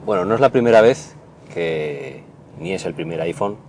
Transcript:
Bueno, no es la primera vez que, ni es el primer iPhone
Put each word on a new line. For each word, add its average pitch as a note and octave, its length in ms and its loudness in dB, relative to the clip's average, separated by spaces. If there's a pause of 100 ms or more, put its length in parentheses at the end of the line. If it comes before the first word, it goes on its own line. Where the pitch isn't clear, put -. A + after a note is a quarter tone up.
Bueno, F#2+ 200 -2
no G#2+ 100 0
es A#2 60 0
la C3+ 80 4
primera A#2 320 6
vez - 340 2 (380)
que, D3+ 680 -8 (360)
ni F2+ 140 -8
es F#2 120 -8
el E2+ 80 -8
primer D#2+ 280 -8
iPhone G2+ 360 -6 (120)